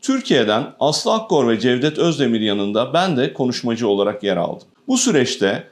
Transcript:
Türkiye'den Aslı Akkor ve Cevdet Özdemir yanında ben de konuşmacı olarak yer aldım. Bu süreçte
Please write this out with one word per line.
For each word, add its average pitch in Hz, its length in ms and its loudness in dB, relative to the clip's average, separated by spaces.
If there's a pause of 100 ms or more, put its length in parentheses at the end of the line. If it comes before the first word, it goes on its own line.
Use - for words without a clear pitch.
Türkiye'den 135 640 0 (160)
Aslı 156 340 0
Akkor 185 340 0
ve 113 120 2
Cevdet 127 380 0
Özdemir 139 440 0
yanında 107 520 0
ben 170 240 0
de 127 160 -2
konuşmacı 120 540 -2
olarak 101 360 0
yer 98 140 0
aldım. - 300 -4 (200)
Bu 254 100 0
süreçte 123 760 0